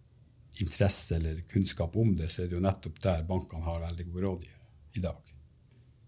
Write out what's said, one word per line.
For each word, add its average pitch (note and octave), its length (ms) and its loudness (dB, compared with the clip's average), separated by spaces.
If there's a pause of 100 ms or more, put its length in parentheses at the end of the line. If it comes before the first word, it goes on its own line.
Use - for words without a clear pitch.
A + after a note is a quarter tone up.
(640)
interesse - 560 2
eller D#2+ 320 -2
kunnskap F#2 480 2
om A2 160 4
det, D#2+ 160 0
så F2+ 140 -2
er F2+ 40 -2
det F2 120 -4
jo - 20 0
nettopp F#2 400 0
der E2+ 240 2
bankene F2 400 -4
har E2+ 160 -2
veldig E2+ 240 -6
gode F2+ 160 -6
rådgivere - 760 -6
i F2+ 40 -2
dag, - 300 -6 (760)